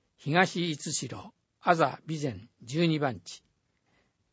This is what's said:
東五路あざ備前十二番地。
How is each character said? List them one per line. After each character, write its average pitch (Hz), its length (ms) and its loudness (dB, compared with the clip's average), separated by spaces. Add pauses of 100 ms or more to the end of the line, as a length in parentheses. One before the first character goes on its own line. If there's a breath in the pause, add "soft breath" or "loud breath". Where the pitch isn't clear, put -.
(180)
東 180 420 2
五 151 480 -4
路 120 240 -14 (300)
あ 175 120 6
ざ 143 320 2
備 156 140 -6
前 113 280 -6 (140)
十 143 220 0
二 160 140 2
番 131 200 -2
地。 - 240 -18 (920)